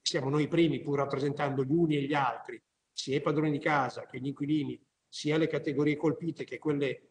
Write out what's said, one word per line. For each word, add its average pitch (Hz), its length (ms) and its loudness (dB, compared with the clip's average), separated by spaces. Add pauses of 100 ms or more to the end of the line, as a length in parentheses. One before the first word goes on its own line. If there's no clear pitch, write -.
Siamo - 280 -2
noi 147 200 2
primi, 165 320 2
pur 143 180 -2
rappresentando 139 640 0
gli 127 80 0
uni 160 240 4
e 143 60 2
gli 139 120 -2
altri, 123 480 -2 (300)
sia - 240 -4
i 151 40 2
padroni 156 300 2
di 143 80 0
casa 143 480 0
che 127 140 -12
gli 131 60 -6
inquilini, 139 540 -2 (280)
sia 151 280 -2
le 160 100 4
categorie 147 500 0
colpite 156 480 -2
che 123 140 -10
quelle 143 520 -2